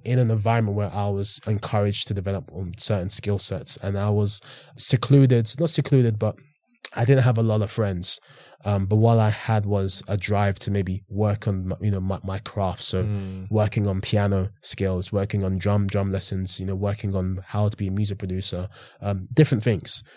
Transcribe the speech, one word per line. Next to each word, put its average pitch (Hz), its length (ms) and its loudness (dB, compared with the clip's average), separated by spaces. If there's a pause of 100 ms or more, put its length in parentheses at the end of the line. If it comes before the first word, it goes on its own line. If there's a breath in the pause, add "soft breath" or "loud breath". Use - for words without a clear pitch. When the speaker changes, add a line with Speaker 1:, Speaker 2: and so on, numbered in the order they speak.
Speaker 1:
in 123 140 2
an 117 120 4
environment 110 440 2
where 101 160 -2
I 101 180 -2
was 98 380 -2
encouraged 104 600 0
to 107 60 -4
develop, 98 420 -4
um, 90 220 -8
certain 92 320 -2
skill 101 300 -2
sets, - 380 -6
and 98 200 -4
I 101 120 0
was 104 300 0 (380 loud breath)
secluded, 127 840 4
not 160 100 2
secluded, 127 500 2
but 107 160 -2 (600)
I 120 100 0
didn't 131 180 6
have 117 160 4
a 117 40 2
lot 107 180 2
of 101 100 -2
friends. 98 480 -2 (460 soft breath)
Um, 101 200 2
but 104 120 4
what 113 200 6
I 110 140 6
had 107 340 0
was 98 420 -2
a 98 80 0
drive 101 440 0
to - 120 -4
maybe 95 380 -2
work 104 380 0
on 95 220 -2
my, 92 120 -2
you 104 100 0
know, 98 80 -2
my, 95 240 -2
my 95 160 -6
craft. 95 440 -4
So 110 200 0
Speaker 2:
Mm. 98 460 -6
Speaker 1:
working 104 380 2
on 95 120 0
piano 101 520 0 (100)
skills, 92 500 -4
working 101 320 0
on 95 140 0
drum, 101 300 2
drum 98 240 -2
lessons, 95 480 -4
you 95 60 -6
know, 98 100 -4
working 101 400 -4
on 92 320 -2
how 104 200 0
to 104 80 -2
be 98 120 -4
a 95 40 -4
music 101 280 -2
producer, 92 500 -6 (320 loud breath)
um, 98 320 -4
different 135 300 4
things. - 400 -2 (140)